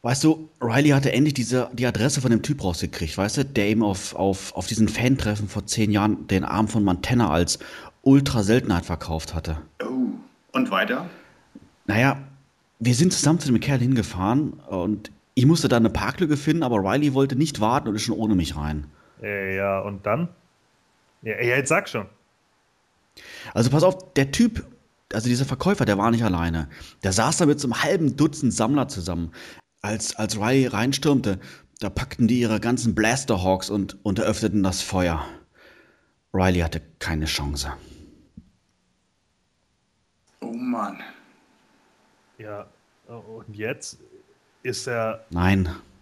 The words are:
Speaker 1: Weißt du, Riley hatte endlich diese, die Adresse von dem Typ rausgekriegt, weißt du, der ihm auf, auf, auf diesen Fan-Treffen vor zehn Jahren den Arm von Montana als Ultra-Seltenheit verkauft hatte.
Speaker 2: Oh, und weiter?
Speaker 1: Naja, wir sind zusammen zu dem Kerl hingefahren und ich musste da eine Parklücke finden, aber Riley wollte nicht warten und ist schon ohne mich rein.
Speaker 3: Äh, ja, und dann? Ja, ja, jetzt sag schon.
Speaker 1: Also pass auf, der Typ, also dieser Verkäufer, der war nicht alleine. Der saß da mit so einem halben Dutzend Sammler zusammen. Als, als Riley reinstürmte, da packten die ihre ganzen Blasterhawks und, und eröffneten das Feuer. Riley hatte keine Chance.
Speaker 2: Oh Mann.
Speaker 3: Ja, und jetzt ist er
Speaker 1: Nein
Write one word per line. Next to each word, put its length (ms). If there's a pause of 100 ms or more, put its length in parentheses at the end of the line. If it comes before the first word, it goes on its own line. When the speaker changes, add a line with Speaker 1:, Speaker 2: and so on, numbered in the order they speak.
Speaker 1:
Weißt 220
du, 260 (140)
Riley 280
hatte 220
endlich 220
diese, 380
die 120
Adresse 360
von 100
dem 100
Typ 220
rausgekriegt, 560
weißt 200
du, 60
der 240
ihm 140
auf, 320
auf, 400
auf 140
diesen 200
Fan-Treffen 600
vor 180
zehn 240
Jahren 380
den 160
Arm 240
von 160
Montana 460
als 280 (440)
Ultra-Seltenheit 840
verkauft 480
hatte. 260 (220)
Speaker 2:
Oh, 280 (420)
und 180
weiter? 400 (760)
Speaker 1:
Naja, 360 (560)
wir 160
sind 180
zusammen 280
zu 80
dem 100
Kerl 220
hingefahren 720 (160)
und 420 (240)
ich 120
musste 220
da 100
eine 120
Parklücke 460
finden, 260
aber 140
Riley 360
wollte 220
nicht 260
warten 280
und 80
ist 60
schon 140
ohne 200
mich 180
rein. 320 (340)
Speaker 3:
Äh, 360
ja, 240
und 260
dann? 220 (960)
Ja, 200
ja, 140
jetzt 140
sag 180
schon. 180 (1500)
Speaker 1:
Also 160
pass 140
auf, 320
der 160
Typ, 340 (480)
also 160
dieser 160
Verkäufer, 400
der 140
war 140
nicht 100
alleine. 460 (340)
Der 100
saß 260
da 80
mit 120
so 80
einem 160
halben 340
Dutzend 380
Sammler 320
zusammen. 460 (480)
Als, 360
als 200
Riley 300
reinstürmte, 720 (400)
da 100
packten 380
die 140
ihre 180
ganzen 380
Blasterhawks 720
und, 340
und 140
eröffneten 460
das 180
Feuer. 420 (1120)
Riley 240
hatte 240 (160)
keine 280
Chance. 460 (2750)
Speaker 2:
Oh 120
Mann. 480 (1400)
Speaker 3:
Ja, 280 (400)
und 480
jetzt 440 (680)
ist 240
er 420
Speaker 1:
Nein 380 (340)